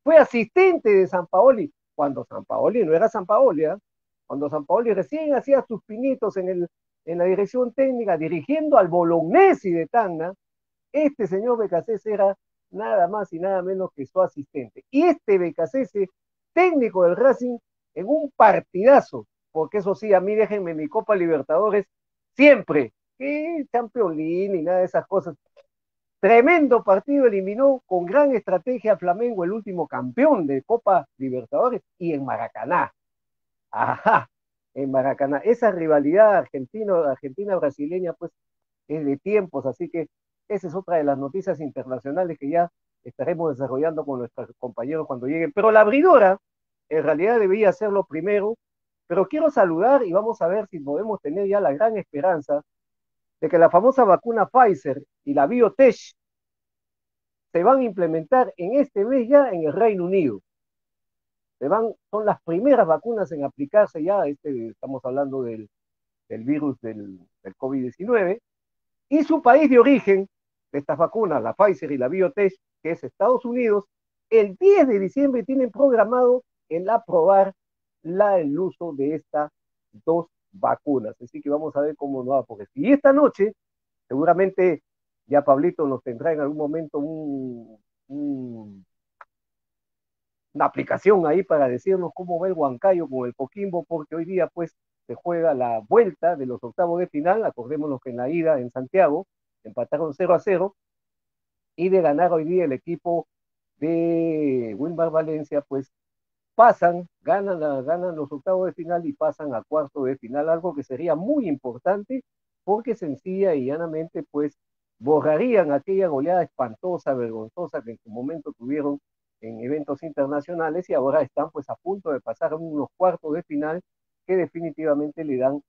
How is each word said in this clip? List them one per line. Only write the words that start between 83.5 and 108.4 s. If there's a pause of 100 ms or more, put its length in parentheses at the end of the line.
seguramente (440)
ya
Pablito
nos
tendrá
en
algún
momento
un, (280)
un, (1700)
una
aplicación
ahí
para
decirnos
cómo
va
el
Huancayo
con
el
Coquimbo,
porque
hoy
día,
pues, (320)
se
juega
la
vuelta
de
los
octavos
de
final.
Acordémonos
que
en
la
ida
en
Santiago (380)
empataron
cero
a
cero, (1000)
y
de
ganar
hoy
día
el
equipo (500)
de
Wilmar
Valencia,
pues, (600)
pasan, (140)
ganan
la,
ganan
los
octavos